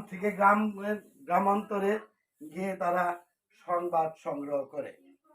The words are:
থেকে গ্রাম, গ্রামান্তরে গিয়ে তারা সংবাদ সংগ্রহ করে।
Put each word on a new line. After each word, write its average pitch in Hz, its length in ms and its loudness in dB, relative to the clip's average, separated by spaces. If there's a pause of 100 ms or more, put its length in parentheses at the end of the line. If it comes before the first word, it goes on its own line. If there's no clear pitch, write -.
(100)
থেকে 190 180 -4 (100)
গ্রাম, 202 220 6 (640)
গ্রামান্তরে 196 680 2 (600)
গিয়ে 190 200 -4 (100)
তারা 180 220 2 (640)
সংবাদ 175 440 0 (140)
সংগ্রহ 143 360 -2 (140)
করে। 139 180 -8 (420)